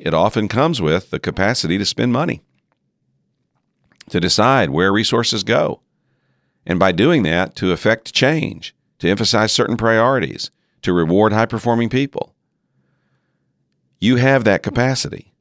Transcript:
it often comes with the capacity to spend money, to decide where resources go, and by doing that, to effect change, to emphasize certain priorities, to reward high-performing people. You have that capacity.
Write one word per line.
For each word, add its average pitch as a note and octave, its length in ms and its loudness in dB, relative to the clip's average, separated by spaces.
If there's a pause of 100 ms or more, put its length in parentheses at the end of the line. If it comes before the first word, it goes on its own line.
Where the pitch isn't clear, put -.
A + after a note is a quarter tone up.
it D#2+ 80 -4
often G2 360 0
comes C#3 320 -2
with E2 300 -2
the D2+ 100 -6
capacity F#2+ 580 -2
to G#2 60 -4
spend - 280 -2
money, C3+ 300 -4 (1700)
to F2 80 -2
decide G#2 520 2
where F2+ 220 2
resources A2 520 0
go, - 380 0 (840)
and F2 140 0
by F#2+ 100 4
doing B2 320 2
that, F2 340 -2
to F#2+ 140 -2
effect G#2+ 420 -2
change, C3+ 640 -2 (240)
to - 100 -2
emphasize G#2+ 440 0
certain A#2 240 0
priorities, A2+ 760 0 (320)
to F#2 100 -2
reward F2+ 400 4
high-performing A2+ 580 -2
people. - 440 -6 (1700)
You A#2+ 160 2
have C3 280 4
that G2+ 180 2
capacity. A#2+ 800 -4